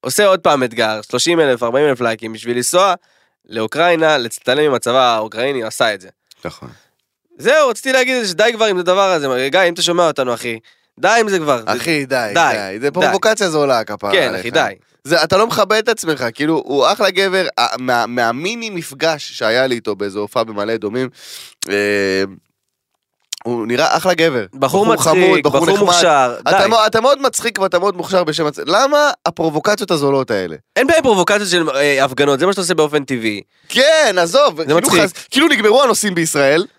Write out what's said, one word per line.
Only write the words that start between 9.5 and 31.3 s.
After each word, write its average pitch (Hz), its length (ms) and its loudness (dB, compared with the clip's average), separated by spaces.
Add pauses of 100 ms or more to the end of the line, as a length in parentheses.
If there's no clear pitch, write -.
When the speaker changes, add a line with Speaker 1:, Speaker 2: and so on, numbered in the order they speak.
Speaker 1:
אם 175 140 2
אתה 175 80 -6
שומע 175 240 2
אותנו, 131 280 0
אחי, 117 240 -8 (420)
די 180 80 2 (120)
עם 220 80 0
זה 190 100 0
כבר. 147 180 0 (100)
זה 98 60 -2
Speaker 2:
אחי, 139 340 -2
די, 123 280 -2
Speaker 1:
די, 160 180 4
Speaker 2:
די. 101 280 -6
זה 139 100 -2
Speaker 1:
די. 143 40 -18
Speaker 2:
פרובוקציה 185 560 0
זולה, 139 340 0
כפרה 101 280 -6
Speaker 1:
כן, 160 160 2
Speaker 2:
עליך. 110 120 -6
Speaker 1:
אחי, 117 100 -6
די. 123 220 0 (320)
Speaker 2:
זה, 156 200 0
אתה 175 120 0
לא 214 100 4
מכבד 214 320 0
את 220 100 -2
עצמך, 156 360 -4 (100)
כאילו, 151 200 -2 (120)
הוא 135 260 2
אחלה 202 180 0
גבר, 185 360 0 (120)
ה-, 117 200 0
מה-, 123 280 0
מהמיני 135 640 -4
מפגש 156 640 -6
שהיה 123 340 0
לי 127 80 -2
איתו 107 220 -6
באיזו 101 240 -8
הופעה 113 240 -4
במעלה 107 300 -6
אדומים, 113 340 -6 (600)
אה, 98 40 -2 (1700)
הוא 117 220 -4
נראה 123 300 0
אחלה 180 180 0
גבר. 156 300 0 (100)
Speaker 1:
בחור 139 300 0
Speaker 2:
בחור 220 100 2
Speaker 1:
מצחיק, - 140 0 (160)
Speaker 2:
חמוד, 185 180 4
בחור 143 180 2
Speaker 1:
בחור 170 140 2
Speaker 2:
נחמד. 202 120 2
Speaker 1:
מוכשר, 160 540 4
Speaker 2:
אתה 190 220 2
Speaker 1:
די. 196 60 2
Speaker 2:
מא-, 220 180 4
אתה 220 140 0
מאוד 269 220 2
מצחיק 233 360 -4
ואתה 185 200 0
מאוד 190 180 -2
מוכשר 175 280 0
בשם 156 220 -2
הצ-, 147 200 -6
למה 277 440 2 (160)
הפרובוקציות 170 640 -2
הזולות 139 400 0
האלה? 92 260 -4 (200)
Speaker 1:
אין 247 100 2
בעיה 320 160 2
פרובוקציות 208 460 2